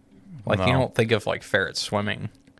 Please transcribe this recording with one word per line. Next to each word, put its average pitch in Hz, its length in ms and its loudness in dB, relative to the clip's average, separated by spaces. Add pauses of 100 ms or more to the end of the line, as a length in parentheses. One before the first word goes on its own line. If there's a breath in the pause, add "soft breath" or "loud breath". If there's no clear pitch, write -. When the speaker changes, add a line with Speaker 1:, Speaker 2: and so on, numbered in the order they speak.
(460)
Speaker 1:
Like, 101 140 2
you 101 60 2
Speaker 2:
No. 123 60 4
Speaker 1:
don't 131 220 2
think 113 180 4
of, 104 140 2
like, - 160 -2
ferrets - 380 -6
swimming. 104 500 -4 (280)